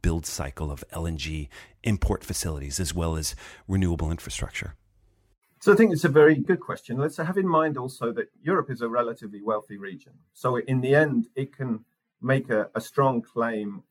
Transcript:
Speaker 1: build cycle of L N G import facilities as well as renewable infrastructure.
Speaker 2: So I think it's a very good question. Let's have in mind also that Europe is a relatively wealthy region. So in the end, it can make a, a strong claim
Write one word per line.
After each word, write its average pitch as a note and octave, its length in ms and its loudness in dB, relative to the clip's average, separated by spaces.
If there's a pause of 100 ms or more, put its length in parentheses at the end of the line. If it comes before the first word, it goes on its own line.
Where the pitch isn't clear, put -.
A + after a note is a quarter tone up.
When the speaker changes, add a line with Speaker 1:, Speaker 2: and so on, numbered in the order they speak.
Speaker 1:
build E2 240 0
cycle D2 440 -6
of C#2 200 -10
L E2 160 -8
N E2 100 -4
G D#2 320 -8 (340)
import G2+ 420 0
facilities D2 560 -6
as E2 120 -4
well E2 240 0
as D#2 200 -6 (320)
renewable E2+ 420 2
infrastructure. - 640 -8 (840)
Speaker 2:
So G3+ 120 6
I G3+ 40 6
think G#3 160 6
it's D3+ 120 0
a E3 40 4
very D3+ 260 8
good E3+ 260 2
question. - 380 -8
Let's D3+ 180 -2
have F3 220 -4
in F#3+ 80 2
mind D#3 320 2
also B2+ 340 -6
that G#2+ 160 -6 (140)
Europe D3 280 0
is A#2 120 -10
a A#2 60 -2
relatively A2+ 520 -4
wealthy G#2+ 380 -4
region. G2 360 -14 (200)
So B2+ 220 -2
in B2+ 240 0
the C3+ 160 4
end, C3+ 400 4
it C3+ 200 -6
can A#2 280 -6 (360)
make D#3 300 0
a, G#2+ 240 0
a A2 60 -4
strong C3 420 0
claim G#2+ 680 -4